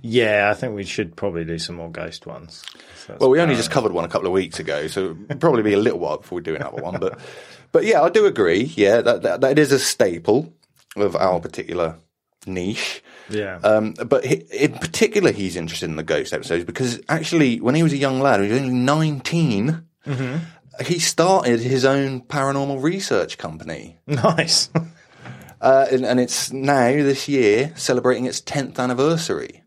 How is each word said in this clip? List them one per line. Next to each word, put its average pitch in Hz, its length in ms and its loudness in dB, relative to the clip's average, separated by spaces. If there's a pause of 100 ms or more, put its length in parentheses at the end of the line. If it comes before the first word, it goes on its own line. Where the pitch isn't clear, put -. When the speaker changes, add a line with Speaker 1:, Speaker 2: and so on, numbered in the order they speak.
Speaker 1:
Yeah, 110 480 2
I 107 40 4
think 120 200 -6
we 98 120 -8
should 90 320 -6
probably 85 260 -4
do 82 160 -6
some 87 160 -10
more 82 160 -12
ghost 85 340 -12
ones. 76 380 -18 (320)
So - 180 -20
that's - 60 -8
Speaker 2:
Well, 131 100 6
we 139 100 6
only 165 140 2
Speaker 1:
apparent. 113 60 2
Speaker 2:
just - 120 -2
covered 110 200 2
one 85 140 -2
a - 20 -6
couple - 200 -2
of 87 60 0
weeks 90 260 0
ago, 78 280 -4
so 92 280 -4 (140)
it'll 147 80 -8
probably 131 260 4
be 104 100 2
a 98 60 4
little 104 200 2
while 76 180 -4
before - 200 -12
we 85 40 -8
do 82 140 -6
another 73 260 -10
one. 87 180 -8
But, - 200 -6 (540)
but 156 100 4
yeah, 202 180 4
I 165 80 4
do 208 160 4
agree. 113 500 2
Yeah, 104 260 4
that, 107 220 2
that, 101 180 -2
that 139 180 4
is 143 140 4
a 131 60 4
staple 104 720 0 (440)
of 101 220 0
our 90 240 2
particular 85 560 -6 (500)
niche. 92 560 -6 (260)
Speaker 1:
Yeah. 101 340 -6
Speaker 2:
Um, 107 300 2
but 123 320 0
he, 127 100 0 (160)
in 127 220 0
particular, 202 580 0
he's 95 240 -4
interested 82 340 -6
in 78 80 -6
the 78 60 -6
ghost 76 300 -2
episodes 85 320 -4
because 120 340 -4 (100)
actually, 156 500 0
when 123 160 0
he 165 80 4
was 151 100 4
a 139 40 -2
young 135 220 0
lad, 127 220 4
he 101 80 0
was 123 100 2
only 131 140 -2
nineteen, 147 1080 0 (220)
Speaker 1:
Mm-hmm. 131 320 -4 (480)
Speaker 2:
he 175 140 -2
started 165 600 2
his 127 260 0
own 135 360 0
paranormal 139 640 -2
research 147 560 -2
company. 80 580 -12 (100)
Speaker 1:
Nice. 156 680 0
<laughs> 165 40 0 (800)
Speaker 2:
Uh, 135 280 6
and, 131 160 2
and 123 140 2
it's - 320 -2
now, 131 400 2
this 139 360 0
year, 131 480 4
celebrating 127 500 0
its - 160 -6
tenth - 380 -6
anniversary. 127 880 -2